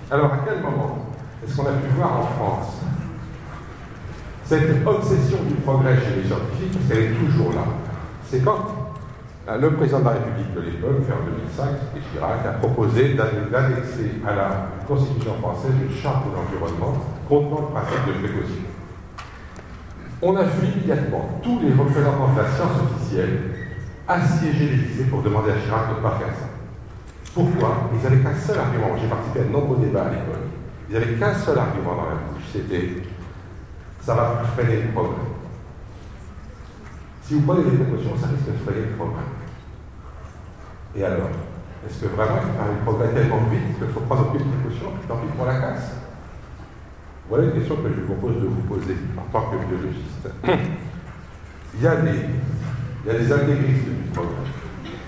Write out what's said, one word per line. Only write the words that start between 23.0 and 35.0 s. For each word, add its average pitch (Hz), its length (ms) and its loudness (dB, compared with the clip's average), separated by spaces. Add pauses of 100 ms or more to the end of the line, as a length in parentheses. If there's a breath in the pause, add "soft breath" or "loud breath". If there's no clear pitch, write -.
assiéger 160 600 4
l'Élysée 127 380 2
pour 127 180 2
demander 104 300 4
à - 40 2
Chirac 110 320 0
de 113 80 -2
ne - 60 -4
pas - 160 0
faire - 180 -2
ça. - 120 -8 (840)
Pourquoi ? - 580 4
Ils 117 100 2
n'avaient 131 200 8
qu'un - 120 4
seul 208 240 2
argument. 123 420 2
J'ai 113 80 0
participé - 320 0
à 127 40 4
de 127 40 2
nombreux 143 300 2
débats 98 260 4
à 95 60 0
l'époque. 82 340 -4 (440)
Ils 101 60 -4
n'avaient 113 200 2
qu'un - 200 2
seul 143 240 2
argument 92 380 0
dans 82 120 -2
la 78 200 -2
bouche, - 240 -8
c'était : « 90 500 -2 (1000)
Ça 120 140 0
va - 280 2 (120)
freiner 110 280 4
le - 100 0
progrès. - 320 0 (2000)